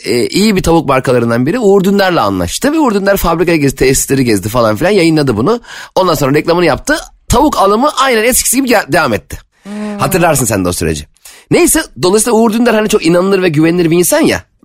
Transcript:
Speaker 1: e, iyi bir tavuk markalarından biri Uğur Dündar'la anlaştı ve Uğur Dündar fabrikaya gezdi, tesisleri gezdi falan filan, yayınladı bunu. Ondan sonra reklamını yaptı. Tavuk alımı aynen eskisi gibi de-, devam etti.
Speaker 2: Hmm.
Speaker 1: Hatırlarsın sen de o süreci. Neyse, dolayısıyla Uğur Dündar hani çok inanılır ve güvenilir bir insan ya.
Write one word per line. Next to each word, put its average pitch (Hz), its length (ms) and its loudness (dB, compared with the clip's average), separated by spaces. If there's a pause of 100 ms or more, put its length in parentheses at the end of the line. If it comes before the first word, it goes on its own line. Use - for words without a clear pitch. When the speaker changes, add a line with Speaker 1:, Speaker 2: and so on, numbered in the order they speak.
Speaker 1:
e, 117 220 -2
iyi 202 300 0
bir 165 60 0
tavuk 165 260 0
markalarından 123 580 0
biri 196 120 -2
Uğur 202 260 2
Dündar'la 185 380 0
anlaştı 98 500 -2
ve 320 60 0
Uğur 254 160 0
Dündar 196 220 0
fabrikaya 170 400 0
gezdi, 139 200 -2
tesisleri 135 480 0
gezdi 107 240 -2
falan 110 280 0
filan, 170 140 -2
yayınladı 156 460 2
bunu. 196 240 0 (340)
Ondan 180 200 0
sonra 139 200 0
reklamını 165 300 0
yaptı. 156 320 0 (320)
Tavuk 254 300 2
alımı 214 320 2 (100)
aynen 247 240 0
eskisi - 320 -2
gibi 269 140 0
de-, 202 180 2
devam 147 260 0
etti. - 240 -8 (240)
Speaker 2:
Hmm. 202 360 -10
Speaker 1:
Hatırlarsın 160 460 0
sen 104 200 -2
de 90 40 -2
o 90 40 -2
süreci. 80 340 -4 (440)
Neyse, 311 320 2 (200)
dolayısıyla 208 360 2
Uğur 226 140 2
Dündar 233 220 2
hani 214 140 0
çok 208 180 0
inanılır 185 360 2
ve 185 60 2
güvenilir 165 420 2
bir 170 80 2
insan 294 220 2
ya. 104 220 0 (220)